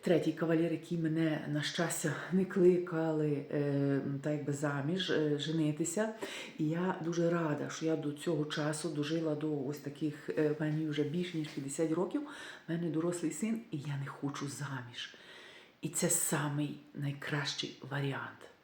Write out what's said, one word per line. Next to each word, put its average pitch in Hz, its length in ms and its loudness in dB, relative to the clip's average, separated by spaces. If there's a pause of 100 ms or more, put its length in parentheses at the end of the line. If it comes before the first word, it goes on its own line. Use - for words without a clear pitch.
третій 160 300 4
кавалер, 165 400 2
який 160 260 -4
мене, 156 520 0
на 147 120 0
щастя, 160 520 -2 (180)
не 185 140 4
кликали, 160 1040 4
е, 139 500 2 (200)
так 151 120 0
якби 143 200 -2
заміж, 147 560 -2
е, 147 300 2
женитися. 160 720 0 (480)
І 156 120 2
я 175 320 0
дуже 170 280 2
рада, 151 400 2
що - 160 -6
я 160 100 4
до 147 160 -2
цього 151 340 0
часу 151 440 -2
дожила 151 460 0
до 147 300 -2
ось 147 120 -4
таких, 147 520 -4
е, 151 300 4
мені 156 280 2
вже 147 160 2
більше, 170 340 0
ніж 151 100 0
п'ятдесят 156 440 0
років, 190 300 2 (460)
в 165 40 -2
мене 170 180 0
дорослий 160 420 0
син, 220 300 -2 (100)
і 160 60 -4
я 143 200 -4
не 139 100 -4
хочу 143 400 -4
заміж. 135 680 -8 (680)
І 160 80 -4
це 165 200 0
самий 147 680 0 (160)
найкращий - 920 -4
варіант. 135 520 -4 (220)